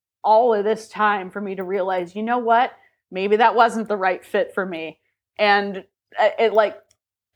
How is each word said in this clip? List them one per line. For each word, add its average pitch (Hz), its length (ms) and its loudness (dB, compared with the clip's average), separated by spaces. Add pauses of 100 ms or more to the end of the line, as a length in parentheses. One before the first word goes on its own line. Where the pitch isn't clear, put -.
(240)
all 220 320 4
of 202 100 0
this 214 240 -4
time 208 400 -2
for 202 120 -12
me 196 140 -8
to 190 80 -8
realize, 185 520 -4
you 214 80 -6
know 240 160 -2
what? 233 320 2 (400)
Maybe 196 260 0
that 220 180 4
wasn't 226 320 2
the 208 100 -4
right 185 260 -2
fit - 300 -4
for 190 120 -4
me. 160 340 -10 (400)
And, 202 440 0 (360)
uh, 208 180 4
it, 220 160 2
like, 214 220 2 (600)